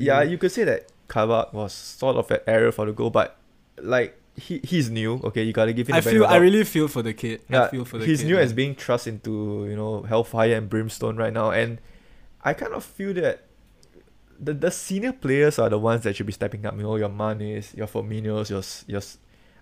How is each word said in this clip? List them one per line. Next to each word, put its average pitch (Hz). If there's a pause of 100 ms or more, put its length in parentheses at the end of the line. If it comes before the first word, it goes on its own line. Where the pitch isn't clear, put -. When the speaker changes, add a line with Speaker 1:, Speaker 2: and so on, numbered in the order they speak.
Speaker 1:
yeah, 135
Speaker 2:
anyway. 147
Speaker 1:
you 175
could 180
say 233
that 127 (200)
Kabak 113
was 104
sort -
of 117
an 110
error 113
for 107
the 107
goal, 113
but, - (420)
like, 113 (200)
he, -
he's 156
new. 113
Okay, 113
you 110
gotta 113
give 120
him 160
Speaker 2:
I 165
Speaker 1:
the -
benefit 226
Speaker 2:
feel, 214
Speaker 1:
of -
Speaker 2:
I 180
Speaker 1:
doubt. 175
Speaker 2:
really 196
feel 156
for 135
the 110
kid. 113
I -
Speaker 1:
Yeah, 127
Speaker 2:
feel 127
for 120
the 110
Speaker 1:
he's 156
Speaker 2:
kid, 147
Speaker 1:
new 185
as 139
Speaker 2:
man. 110
Speaker 1:
being 135
thrust 123
into, 107
you 104
know, 107
hellfire 113
and 110
brimstone 113
right 110
now, 110
and 117 (640)
I 147
kind 440
of -
feel 196
that 160 (960)
the, 147
the 156
senior 202
players 147
are 113
the 107
ones 113
that 101
should 104
be 101
stepping 104
up. 104
You 104
know, 110
your 104
Manes, 107
your 107
Firminos, 107
your 98
s-, -
your 104
s-, - (440)